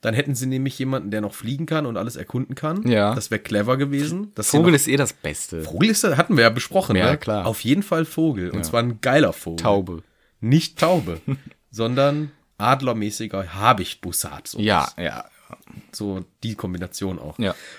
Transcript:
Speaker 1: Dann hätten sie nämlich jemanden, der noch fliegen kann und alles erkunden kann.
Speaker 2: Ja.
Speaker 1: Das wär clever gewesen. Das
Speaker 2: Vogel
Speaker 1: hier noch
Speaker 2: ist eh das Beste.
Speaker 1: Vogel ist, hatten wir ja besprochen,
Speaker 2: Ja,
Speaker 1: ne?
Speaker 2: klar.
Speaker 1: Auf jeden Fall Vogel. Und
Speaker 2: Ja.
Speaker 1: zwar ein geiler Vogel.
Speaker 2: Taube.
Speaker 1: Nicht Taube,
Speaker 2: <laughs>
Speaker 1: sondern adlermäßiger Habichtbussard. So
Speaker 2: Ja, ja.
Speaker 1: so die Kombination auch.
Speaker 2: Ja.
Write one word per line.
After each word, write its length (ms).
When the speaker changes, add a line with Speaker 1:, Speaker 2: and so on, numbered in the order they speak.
Speaker 1:
Dann 120
hätten 220
sie 120
nämlich 300
jemanden, 320
der 120
noch 120
fliegen 320
kann 200
und 100
alles 220
erkunden 380
kann. 300
Speaker 2:
Ja. 300
Speaker 1:
Das 160
wär 80
clever 380
gewesen. 580
Das 140
Speaker 2:
Vogel 160
Speaker 1:
hier 80
noch 20
Speaker 2:
ist 140
eh 80
das 160
Beste. 500
Speaker 1:
Vogel 260
ist, 140
hatten 320
wir 80
ja 60
besprochen, 480
Speaker 2:
Ja, 140
Speaker 1:
ne? 60
Speaker 2:
klar. 300
Speaker 1:
Auf 140
jeden 220
Fall 200
Vogel. 460
Und 80
Speaker 2:
Ja. 60
Speaker 1:
zwar 200
ein 160
geiler 320
Vogel. 320
Speaker 2:
Taube. 400
Speaker 1:
Nicht 360
Taube, 480
Speaker 2:
<laughs> 460
Speaker 1:
sondern 600
adlermäßiger 960
Habichtbussard. 920
So 120
Speaker 2:
Ja, 380
ja. 280
Speaker 1:
so 340
die 120
Kombination 640
auch. 200
Speaker 2:
Ja. 160